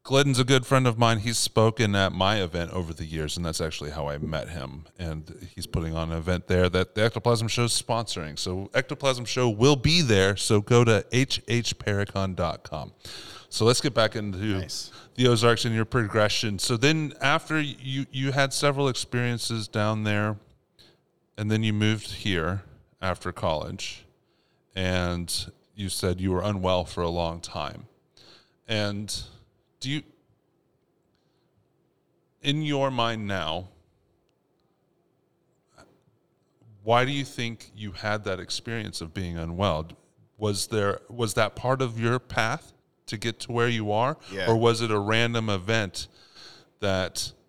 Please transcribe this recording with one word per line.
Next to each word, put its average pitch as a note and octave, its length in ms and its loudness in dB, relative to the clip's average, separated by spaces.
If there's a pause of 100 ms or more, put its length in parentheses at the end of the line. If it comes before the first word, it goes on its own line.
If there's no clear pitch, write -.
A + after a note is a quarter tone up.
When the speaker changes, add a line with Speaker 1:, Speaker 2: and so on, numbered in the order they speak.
Speaker 1:
Glidden's C3+ 380 4
a B2+ 40 4
good B2+ 220 4
friend B2+ 220 4
of A2+ 100 2
mine. A#2 220 4
He's A2+ 180 -2
spoken A2 580 4
at F#2+ 180 4
my G2 280 2
event E2+ 300 -4
over E2 220 -6
the D#2+ 120 -8
years, D#2 320 -4
and E2+ 80 -2
that's D#2+ 160 -4
actually D#2 300 -6
how D2 160 -6
I D2 100 -4
met D#2 320 -6
him. C#2+ 360 -10 (120)
And D#2+ 560 -10
he's F2 140 -12
putting D#2+ 280 -4
on D#2+ 160 -2
an E2 60 -2
event F2 300 -2
there F2+ 220 4
that F#2 260 0
the G#2 80 2
Ectoplasm A2+ 440 0
Show A#2+ 180 0
is - 140 0
sponsoring. F2+ 600 -6
So F#2+ 340 -6
Ectoplasm C3 520 -2
Show B2+ 240 2
will A#2+ 260 6
be D#3 260 2
there, G2 340 6
so G#2 260 4
go A#2+ 220 6
to A2 280 4
H C3 360 0
H A#2 300 -2
paracon G2 580 -2
dot E2+ 280 -4
com. - 300 -10 (560)
So - 160 0
let's B2 160 4
get C3+ 120 -2
back A2 220 2
into G#2 220 -6 (220)
Speaker 2:
Nice. - 320 -8 (240)
Speaker 1:
the B2 120 4
Ozarks A#2 380 6
and A2+ 100 0
your A2+ 100 2
progression. G#2+ 760 0
So B2+ 180 0
then D3+ 440 2
after D#3 380 0
you, C3+ 520 -6
you C3+ 200 -2
had C3+ 220 2
several C#3+ 340 2
experiences A#2+ 800 -2
down G#2+ 380 0
there, G#2 320 0 (1000)
and G#2+ 140 -2
then A2 100 2
you A2 120 2
moved G#2+ 380 2
here F#2 520 -2 (380)
after F#2 300 -4
college, E2 720 -4 (720)
and F2+ 760 -2 (240)
you G2 140 -6
said F2+ 320 -2
you F#2+ 100 2
were F2+ 100 0
unwell F#2 440 0
for - 180 -6
a E2+ 60 0
long E2+ 320 -4
time. - 460 -10 (800)
And G#2 480 -4 (640)
do C3 100 -8
you, D3 140 -4 (2500)
in C#3+ 220 0
your C#3 280 0
mind A2+ 360 -2
now, F2+ 420 -4 (3250)
why A#2 220 6
do C3+ 60 -4
you C#3 140 -4
think A#2 500 -8
you G#2+ 160 -10
had G#2 320 -4
that F#2+ 160 -4
experience G#2 640 -8
of E2 120 -10
being F2 240 -4
unwell? E2 500 -2 (500)
Was G#2 300 -2
there, G2+ 420 0
was A#2 260 -4
that G#2+ 200 0
part C3 260 0
of A2+ 180 -2
your A#2 200 0
path - 540 -2 (340)
to A2+ 100 -8
get A2+ 240 -6
to - 100 -12
where A#2+ 160 2
you A2 240 -2
are? B2 260 0 (140)
Speaker 2:
Yeah. F#2+ 180 -2
Speaker 1:
Or A2+ 80 6
was A#2 240 4
it A2+ 100 0
a G#2+ 80 2
random A2+ 500 2
event G2+ 580 -2 (720)
that F#2+ 520 -2 (180)